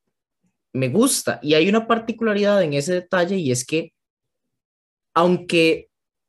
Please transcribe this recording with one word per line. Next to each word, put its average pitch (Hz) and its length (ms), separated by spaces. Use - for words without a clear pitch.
me 131 160
gusta. 202 540
Y 151 120
hay 165 140
una 220 180
particularidad 214 760
en 151 100
ese 143 220
detalle 180 420
y 151 160
es 123 140
que, 160 260
aunque 170 760